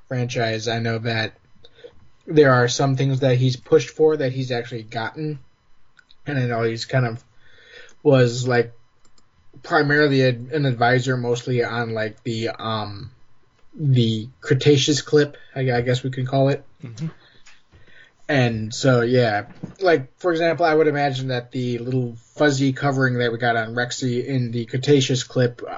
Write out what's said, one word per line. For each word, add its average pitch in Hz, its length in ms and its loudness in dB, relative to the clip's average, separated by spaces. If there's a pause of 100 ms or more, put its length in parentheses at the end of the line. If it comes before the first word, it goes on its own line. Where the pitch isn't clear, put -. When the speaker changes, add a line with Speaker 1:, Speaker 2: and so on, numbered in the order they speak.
Speaker 1:
franchise. 120 580 -2
I 113 120 -2
know 117 180 -2
that 110 400 -4 (880)
there 151 260 6
are 123 140 4
some 135 300 0
things 135 240 0
that 127 160 2
he's 127 180 2
pushed - 360 2
for 156 260 2
that 131 160 -2
he's 127 180 -6
actually 120 320 -6
gotten, 135 560 -8 (880)
and 147 100 -4
I 127 80 0
know 117 180 -2
he's 113 200 -2
kind 127 220 0
of 117 180 -8 (800)
was, 127 460 2
like, 120 240 0 (920)
primarily 147 600 2
a, 127 60 4
an 131 360 -4
advisor 127 500 2
mostly 120 480 -2
on, 113 300 -4
like, 110 300 -6
the, 113 260 -4
um, 104 600 -8 (640)
the 120 540 0 (140)
Cretaceous 143 600 2
clip, 147 360 0 (180)
I, 131 160 -2
I 120 100 0
guess 123 220 -2
we 135 60 -4
could 131 180 -6
call 135 220 2
it. 139 160 -4 (180)
Speaker 2:
Mm-hmm. 123 240 -10 (1200)
Speaker 1:
And 113 440 0
so, 123 300 2
yeah, 117 460 2 (340)
like, 160 380 2
for 180 120 0
example, 165 320 0
I 156 120 4
would 156 100 4
imagine 139 440 0
that 123 220 -6
the 123 280 -4
little 123 360 -4 (200)
fuzzy 139 380 2
covering 131 440 0
that 120 140 0
we 113 80 -6
got 120 160 0
on 113 180 -4
Rexy 123 500 -4
in 127 280 -2
the 117 140 -4
Cretaceous 135 580 2
clip, 123 400 -2 (140)